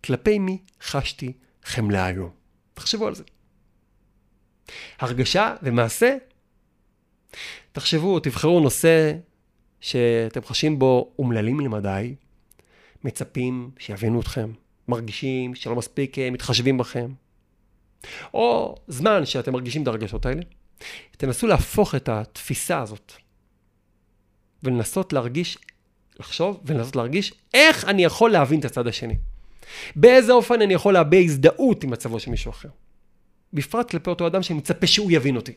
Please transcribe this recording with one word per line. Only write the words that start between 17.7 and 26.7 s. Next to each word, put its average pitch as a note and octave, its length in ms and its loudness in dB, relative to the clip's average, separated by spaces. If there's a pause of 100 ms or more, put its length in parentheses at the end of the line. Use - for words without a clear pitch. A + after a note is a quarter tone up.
או - 420 -2 (120)
זמן E3 380 0
שאתם B2+ 260 -4
מרגישים B2+ 300 -6
את C3 60 -2
הרגשות A2 380 -6
האלה, C#3+ 160 -4 (680)
תנסו C3+ 360 -4
להפוך G3 480 2
את C3 140 -4
התפיסה B2 720 -6
הזאת, G#2+ 320 -14 (1500)
ולנסות C3 500 -2
להרגיש, C3+ 460 -4 (600)
לחשוב F#3+ 460 -6
ולנסות C3+ 320 -4